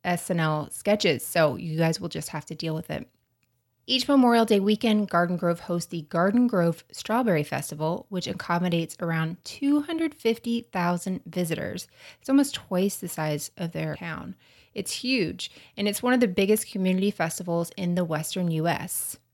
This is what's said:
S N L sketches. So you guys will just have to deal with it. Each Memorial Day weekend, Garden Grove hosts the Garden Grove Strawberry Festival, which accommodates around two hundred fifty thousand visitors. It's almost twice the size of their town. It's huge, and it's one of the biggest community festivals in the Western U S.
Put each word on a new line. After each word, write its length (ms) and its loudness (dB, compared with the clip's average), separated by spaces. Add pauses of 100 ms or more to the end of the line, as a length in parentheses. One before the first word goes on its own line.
S 280 -2
N 80 2
L 320 0
sketches. 540 0
So 300 4
you 220 -6
guys 220 2
will 100 -6
just 200 -8
have 180 -8
to 80 -10
deal 180 -6
with 160 -8
it. 180 -6 (800)
Each 200 0
Memorial 380 6
Day 140 4
weekend, 500 2
Garden 280 2
Grove 240 0
hosts 280 -4
the 140 -8
Garden 440 2
Grove 440 2
Strawberry 520 0
Festival, 640 -4
which 180 -6
accommodates 720 -2
around 440 -2
two 380 0
hundred 340 -2
fifty 560 -2
thousand 540 -2
visitors. 640 -4 (320)
It's 100 -10
almost 260 4
twice 420 0
the 100 -10
size 500 -4
of 140 -6
their 240 -4
town. 400 -10 (380)
It's 200 -8
huge, 580 -2 (240)
and 100 -2
it's 160 -2
one 120 2
of 80 4
the 80 4
biggest 420 2
community 400 2
festivals 600 -2
in 240 -2
the 100 2
Western 460 -2
U 180 0
S. 480 -6 (160)